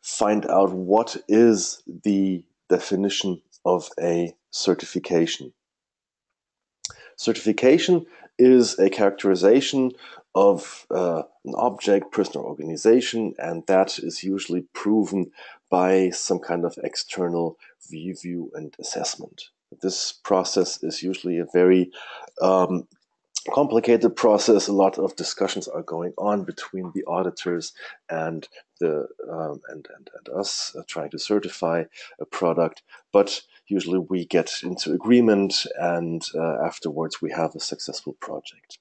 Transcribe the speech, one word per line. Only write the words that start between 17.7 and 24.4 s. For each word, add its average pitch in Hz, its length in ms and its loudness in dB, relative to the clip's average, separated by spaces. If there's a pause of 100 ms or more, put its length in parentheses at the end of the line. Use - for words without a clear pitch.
review 87 640 -10
and 78 260 -14
assessment. - 640 -10 (360)
This - 320 -4
process - 720 0
is - 220 -8
usually 90 340 -4
a 85 140 -4
very, 92 400 6 (480)
um, 92 480 2 (640)
complicated 117 600 2
process. 104 540 4